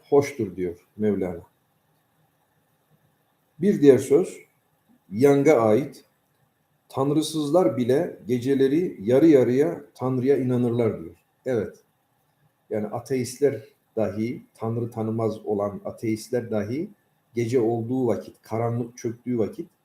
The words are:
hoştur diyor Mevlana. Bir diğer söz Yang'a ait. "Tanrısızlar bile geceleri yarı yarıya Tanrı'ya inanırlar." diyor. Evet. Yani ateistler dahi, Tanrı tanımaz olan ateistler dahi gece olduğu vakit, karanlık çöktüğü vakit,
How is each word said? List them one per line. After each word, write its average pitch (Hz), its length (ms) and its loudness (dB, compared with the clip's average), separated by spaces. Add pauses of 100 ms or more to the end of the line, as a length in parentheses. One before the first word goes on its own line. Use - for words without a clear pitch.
hoştur 113 460 0
diyor 90 320 -8 (100)
Mevlana. 92 440 -2 (2250)
Bir 180 220 0
diğer 135 160 10
söz 143 400 2 (720)
Yang'a 139 420 4
ait. 117 520 2 (840)
"Tanrısızlar 147 880 0
bile 131 500 -2
geceleri 135 760 0
yarı 131 260 4
yarıya 139 540 4 (140)
Tanrı'ya 131 420 0
inanırlar." 120 600 0
diyor. 82 160 -16 (300)
Evet. 110 320 -4 (920)
Yani 107 180 -6
ateistler 123 760 -4 (320)
dahi, 110 480 -4 (120)
Tanrı 113 360 -6
tanımaz 110 540 -4
olan 101 400 -4
ateistler 110 680 -6
dahi 110 380 -6 (460)
gece 117 240 0
olduğu 117 480 -2
vakit, - 340 -6
karanlık 117 560 -6
çöktüğü 120 400 -6
vakit, 113 320 -4 (160)